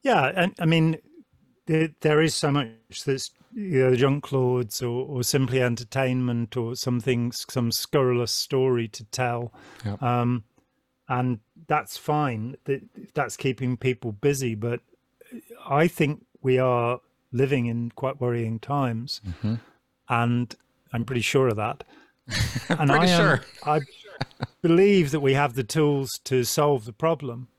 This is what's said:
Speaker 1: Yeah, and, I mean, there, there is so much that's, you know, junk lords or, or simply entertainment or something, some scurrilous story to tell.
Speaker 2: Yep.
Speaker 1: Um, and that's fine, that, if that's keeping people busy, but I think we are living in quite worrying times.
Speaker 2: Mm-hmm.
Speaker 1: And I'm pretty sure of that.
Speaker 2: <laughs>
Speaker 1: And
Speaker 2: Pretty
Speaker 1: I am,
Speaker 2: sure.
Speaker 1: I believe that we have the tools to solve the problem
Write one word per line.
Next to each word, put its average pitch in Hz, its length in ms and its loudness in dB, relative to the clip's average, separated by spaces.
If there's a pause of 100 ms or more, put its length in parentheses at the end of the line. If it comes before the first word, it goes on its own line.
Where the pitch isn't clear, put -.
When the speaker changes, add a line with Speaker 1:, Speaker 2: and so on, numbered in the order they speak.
Speaker 1:
Yeah, 175 320 4
and, 185 240 0
I 170 60 -2
mean, 160 340 4 (680)
there, 160 240 2 (100)
there 151 220 4
is 156 120 2
so 147 160 0
much 139 200 0 (340)
that's, - 260 -4 (240)
you 175 300 2
know, 127 100 6
junk 139 380 2
lords 127 500 0
or, 123 240 -4
or 131 160 -6
simply 131 400 2
entertainment 123 920 -2
or 117 200 -4
something, 120 560 -2
some - 400 -4
scurrilous 123 600 0
story 127 560 0
to 107 160 -16
tell. 120 480 -4 (320)
Speaker 2:
Yep. 101 180 -6
Speaker 1:
Um, 120 420 0 (640)
and 123 320 -2 (260)
that's - 300 -4
fine, 127 680 -2
that, 139 180 -4 (120)
if - 200 -20
that's 131 220 -4
keeping 127 400 -2
people 123 360 -2
busy, 131 420 0
but 117 260 -4 (880)
I 156 200 4
think 151 360 -2 (180)
we 127 160 4
are 123 420 2 (320)
living 131 340 0
in 117 260 -4
quite 139 280 -6
worrying 117 380 -2
times. 131 680 -4
Speaker 2:
Mm-hmm. 104 280 -4 (540)
Speaker 1:
And 120 460 0 (380)
I'm 117 120 -4
pretty 120 180 -2
sure 135 260 2
of 107 80 0
that. 101 280 -6 (440)
Speaker 2:
<laughs> 123 60 -8 (340)
Speaker 1:
And 151 220 0
Speaker 2:
Pretty 160 160 4
Speaker 1:
I - 20 4
am, 175 100 4
Speaker 2:
sure. 156 220 4 (240)
Speaker 1:
I 151 160 2 (800)
believe 175 520 6
that 156 80 0
we 135 120 4
have 139 220 2
the 131 100 -2
tools 143 600 0
to 127 200 0
solve 143 400 2
the 120 80 -14
problem 127 560 -4 (100)